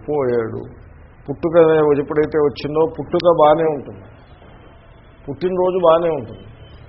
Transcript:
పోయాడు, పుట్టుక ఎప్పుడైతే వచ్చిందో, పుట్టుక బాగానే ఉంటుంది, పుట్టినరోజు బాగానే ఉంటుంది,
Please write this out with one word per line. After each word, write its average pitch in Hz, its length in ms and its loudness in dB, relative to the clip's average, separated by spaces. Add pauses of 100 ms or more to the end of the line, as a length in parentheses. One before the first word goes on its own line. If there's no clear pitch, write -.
పోయాడు, 120 540 -4 (640)
పుట్టుక 156 300 -4 (460)
ఎప్పుడైతే 151 360 -2 (100)
వచ్చిందో, 151 360 -2 (140)
పుట్టుక 165 300 -2 (140)
బాగానే 156 340 4
ఉంటుంది, 113 280 -14 (1200)
పుట్టినరోజు 180 640 -2
బాగానే 165 300 2
ఉంటుంది, - 280 -14 (440)